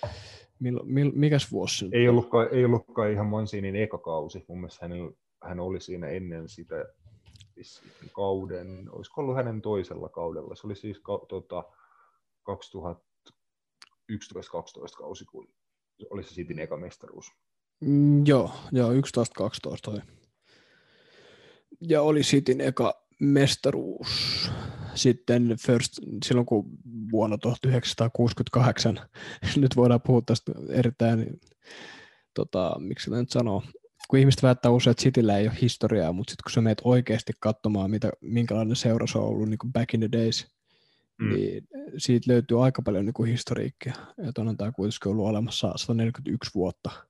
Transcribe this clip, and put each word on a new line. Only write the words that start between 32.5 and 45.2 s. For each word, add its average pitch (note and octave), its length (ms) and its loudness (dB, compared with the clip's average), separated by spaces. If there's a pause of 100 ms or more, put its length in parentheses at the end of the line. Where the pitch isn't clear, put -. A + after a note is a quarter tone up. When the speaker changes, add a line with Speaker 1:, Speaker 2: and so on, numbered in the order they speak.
Speaker 1:
miksi G2 240 -8
sitä A2+ 140 -4
nyt B2 120 -2
sanoo, A#2 340 0 (440)
kun C3+ 120 6
ihmiset C3+ 240 6
väittää B2 280 6
usein, A#2+ 200 6
että - 120 2
Cityllä A#2 340 4
ei G#2 100 2
ole A2 140 -2
historiaa, A2 520 0
mut F#2 160 -6
sit - 120 -14
kun - 100 -12
sä A#2 100 2
meet A2 220 2
oikeesti A#2+ 560 2
katsomaan, G#2+ 520 -2
mitä, G#2+ 200 -2 (100)
minkälainen A2 540 0
seura A#2 320 0
se A2 100 -2
on G#2+ 60 0
ollut, G#2+ 260 -2
niinku, G#2+ 240 -4
back A#2 200 0
in A2+ 60 2
the A2 120 0
days, A2+ 440 -2 (640)
Speaker 2:
Mm. A2 120 -2
Speaker 1:
niin G2+ 380 -2 (300)
siitä B2 340 2
löytyy A#2+ 320 4
aika C3 180 2
paljon, G2+ 240 -2
niinku, - 180 -2
historiikkia. A#2+ 720 -4 (360)
Et A#2+ 80 -8
onhan A2 200 -2
tää G#2 140 -4
kuitenkin G2+ 400 -4
ollut G#2+ 140 0